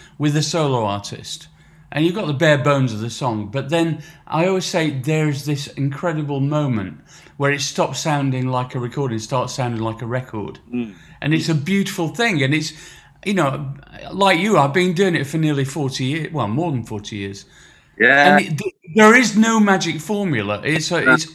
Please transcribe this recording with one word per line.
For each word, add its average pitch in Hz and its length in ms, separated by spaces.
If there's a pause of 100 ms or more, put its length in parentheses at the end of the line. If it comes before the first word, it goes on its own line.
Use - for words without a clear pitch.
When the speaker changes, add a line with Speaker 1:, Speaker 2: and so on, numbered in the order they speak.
(180)
Speaker 1:
with 147 200
a 151 40
solo 143 440
artist, - 640 (440)
and 151 140
you've 170 100
got 208 120
the 151 60
bare 147 240
bones 135 360
of 104 60
the 113 100
song, 110 380
but 135 220
then 165 340 (240)
I 165 200
always 190 180
say 160 240
there's 143 560
this 143 220
incredible 143 720
moment 135 580 (380)
where 139 140
it 143 100
stops 139 380
sounding 139 480
like 127 280
a 131 40
recording, 120 400
starts 123 340
sounding 117 280
like 113 200
a 127 40
record. 113 540 (140)
Speaker 2:
Mm. 117 220 (260)
Speaker 1:
And 147 120
it's 156 160
a 165 60
beautiful 180 540
thing, 208 340
and 135 100
it's, 156 200 (520)
you 196 100
know, 139 380 (380)
like 185 280
you, 196 180
I've 139 160
been 180 200
doing 180 220
it 139 100
for 165 120
nearly 151 260
forty 135 420
years, 151 280
well, 127 140
more 151 240
than 120 120
forty 107 340
years. 98 280 (520)
Speaker 2:
Yeah. 143 400
Speaker 1:
And 143 80
it, 156 120
th-, 403 160 (220)
there 214 200
is 220 220
no 226 220
magic 165 420
formula. 131 640
It's 156 260
a, 156 140
Speaker 2:
No. 127 80
Speaker 1:
it's, - 220